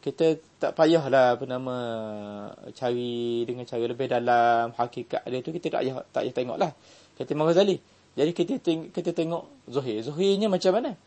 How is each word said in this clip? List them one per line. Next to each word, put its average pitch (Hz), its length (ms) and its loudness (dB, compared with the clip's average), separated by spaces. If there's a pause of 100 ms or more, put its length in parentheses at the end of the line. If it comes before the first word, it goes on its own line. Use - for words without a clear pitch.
kita 160 320 2 (240)
tak - 160 -4
payahlah, 139 560 6
apa 127 160 -4
nama, 127 260 -6 (1000)
cari 120 680 -2
dengan 120 220 -8
cara 117 240 -4
lebih 123 160 -4
dalam, 120 720 2
hakikat - 500 -4
dia 127 140 -4
tu - 80 -8
kita 165 240 -6
tak - 80 0
payah, 131 140 -2 (180)
tak 135 100 -2
payah 127 140 -4
tengoklah. 127 340 -2 (460)
Kata 131 160 -8
Imam 151 160 2
Ghazali. 139 480 2 (180)
Jadi 151 200 2
kita 170 240 0
teng-, 165 320 -2
kita 170 240 -4
tengok 165 540 -4
zahir. 120 340 -2
Zahirnya 196 480 2
macam 185 240 4
mana? 233 200 -2 (120)